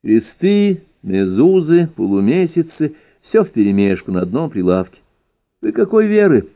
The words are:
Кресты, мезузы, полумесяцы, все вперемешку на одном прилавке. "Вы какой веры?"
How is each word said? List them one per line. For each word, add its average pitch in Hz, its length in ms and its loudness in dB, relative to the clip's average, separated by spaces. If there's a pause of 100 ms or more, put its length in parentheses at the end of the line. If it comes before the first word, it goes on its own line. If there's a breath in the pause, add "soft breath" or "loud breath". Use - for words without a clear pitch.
Кресты, 185 800 0 (200)
мезузы, 160 920 2
полумесяцы, 156 960 -2 (260 loud breath)
все 220 220 0
вперемешку 101 720 -2
на 90 80 -2
одном 120 300 -4
прилавке. 92 500 -2 (600)
"Вы 214 120 -4
какой 220 340 0
веры?" 202 500 2